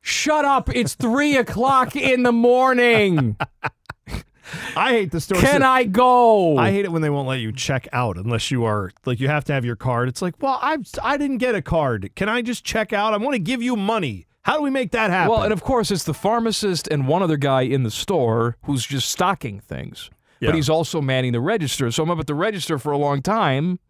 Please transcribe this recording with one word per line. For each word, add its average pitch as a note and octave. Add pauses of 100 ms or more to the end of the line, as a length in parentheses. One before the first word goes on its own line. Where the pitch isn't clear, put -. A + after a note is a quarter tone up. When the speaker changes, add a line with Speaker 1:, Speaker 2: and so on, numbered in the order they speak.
Speaker 1:
"Shut D4+
up. C#4
It's A#3+
three C4+
o'clock B3+
in B3+
the B3
morning." A#3
Speaker 2:
<laughs> - (1300)
I A3+
hate G3+
the E3+
store F#3
Speaker 1:
"Can C#4+
Speaker 2:
sys- C4+
Speaker 1:
I C4
go?" A3
Speaker 2:
I E3+
hate G3
it F3
when D#3+
they D3+
won't C#3
let C3
you A2
check C3
out B2
unless G#2+
you B2
are, G#2 (160)
like, B2
you C3
have D3
to D3+
have C3
your A#2+
card. B2
It's B2+
like, F3+
"Well, C4+
I'm, C#4 (180)
I C4+
didn't C#4
get B3
a E3+
card. B2
Can G3
I A#3+
just A3+
check G#3+
out? G#3+
I -
wanna B3
give A3+
you B3
money. G3 (160)
How C4+
do D4+
we C#4+
make C4
that A3
happen?" F#3
Speaker 1:
Well, G#3+
and G#3+
of F#3
course, A#3+
it's F#3+
the D#3+
pharmacist G#3
and C#3+
one E3+
other D#3+
guy C3+
in C3
the A2
store A#2
who's C3
just C3+
stocking F3+
things. - (300)
Speaker 2:
Yeah. A#2+
Speaker 1:
But E3
he's C#3+
also D#3+
manning C3
the A#2
register. C#3+
So D#3+
I'm D#3+
up E3+
at C3+
the D3
register E3+
for D3
a C#3+
long C#3+
time F3+ (120)